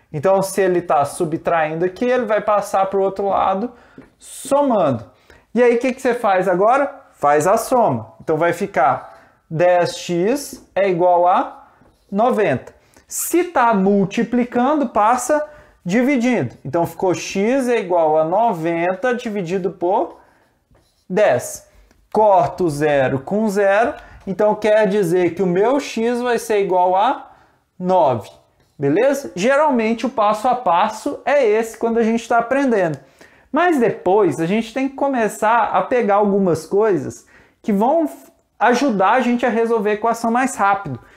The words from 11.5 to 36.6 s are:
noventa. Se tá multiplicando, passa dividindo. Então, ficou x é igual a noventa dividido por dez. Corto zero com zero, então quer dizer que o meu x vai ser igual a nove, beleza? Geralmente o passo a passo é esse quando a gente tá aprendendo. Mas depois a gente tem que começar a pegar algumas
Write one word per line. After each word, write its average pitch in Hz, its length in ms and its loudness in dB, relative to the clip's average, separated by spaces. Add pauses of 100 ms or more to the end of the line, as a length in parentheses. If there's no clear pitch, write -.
noventa. 202 640 -2 (320)
Se - 380 -2
tá 247 280 0
multiplicando, 233 1160 0
passa 254 580 0 (380)
dividindo. 240 680 0 (120)
Então, 165 200 -2
ficou 180 280 -2
x 240 560 -2
é 240 100 0
igual 165 380 2
a 160 80 2
noventa 180 880 -2
dividido 196 560 -6
por 202 480 -4 (880)
dez. 180 600 0 (420)
Corto 185 580 2
zero 143 500 0
com 208 300 -2
zero, 202 440 2 (340)
então 208 260 0
quer 214 340 2
dizer 180 460 0
que 185 80 -4
o 185 60 2
meu 208 320 2
x 233 420 -2
vai 247 160 0
ser 220 220 -2
igual 180 360 2
a 240 360 0 (480)
nove, 170 500 2 (480)
beleza? 214 580 0
Geralmente 240 720 0
o 247 40 -4
passo 214 380 0
a 247 80 2
passo 220 680 -2
é 277 200 2
esse 220 320 0
quando 226 200 -2
a 233 60 2
gente 226 240 -2
tá 240 100 2
aprendendo. 233 600 0 (520)
Mas 330 280 2
depois 185 600 2
a 165 60 -2
gente 220 280 -2
tem 269 140 -2
que 269 80 -14
começar 233 800 0
a 196 80 2
pegar 226 340 0
algumas 196 500 2